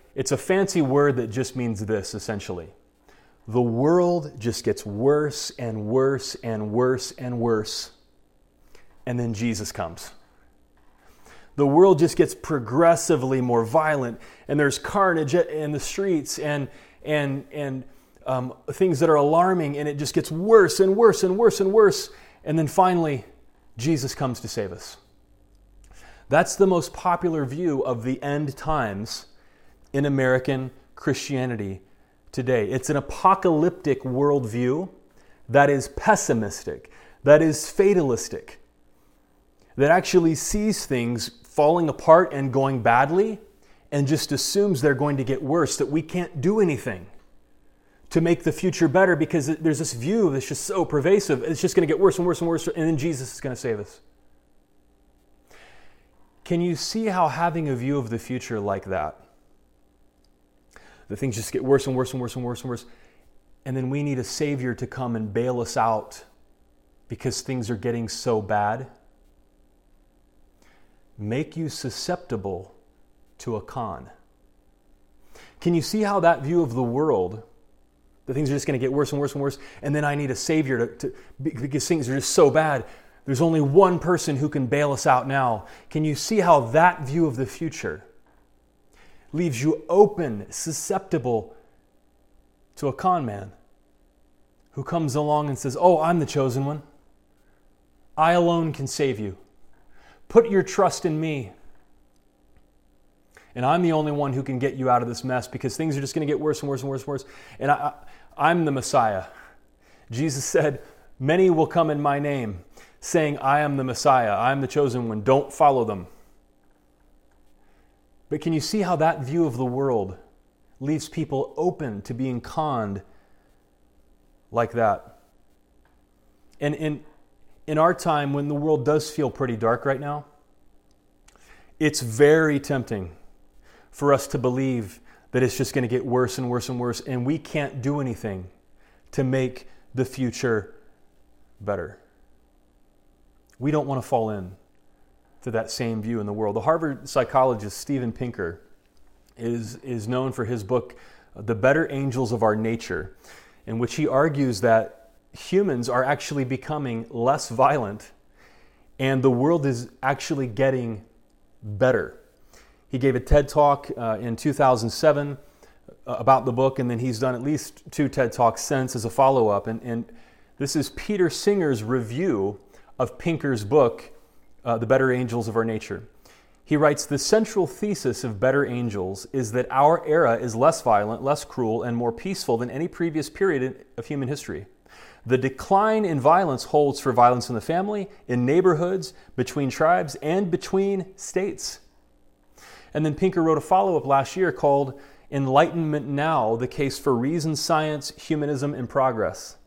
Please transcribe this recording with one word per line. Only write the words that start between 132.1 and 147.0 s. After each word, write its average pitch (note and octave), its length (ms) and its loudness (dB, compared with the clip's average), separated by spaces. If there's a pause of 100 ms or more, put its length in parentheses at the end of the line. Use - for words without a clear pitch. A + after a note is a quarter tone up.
tempting A2+ 580 -6 (720)
for C#3+ 220 2
us C3+ 160 2
to D3+ 100 -4
believe B2+ 600 -2 (300)
that B2+ 120 0
it's B2+ 140 0
just - 180 -2
gonna B2 140 0
get B2 160 -2
worse B2 340 0
and B2+ 100 -4
worse A#2+ 200 -4
and B2+ 120 -6
worse, A#2+ 200 -4
and B2 260 -4
we D3+ 120 -2
can't C#3+ 440 -8
do C#3+ 180 -2
anything G#2+ 480 -6 (640)
to C#3 120 0
make B2+ 440 -2 (260)
the B2+ 100 0
future A#2 680 -4 (880)
better. G2 380 -8 (1600)
We C3+ 120 -4
don't D3 160 0
wanna C3+ 160 -4
fall A2+ 280 -2
in F#2+ 220 -8 (920)
to B2+ 80 -8
that A2 200 -4
same A2+ 320 -4
view A2+ 180 -4
in G#2 60 -6
the G#2 60 -6
world. G#2 240 -2
The A2 60 -4
Harvard D#3 460 0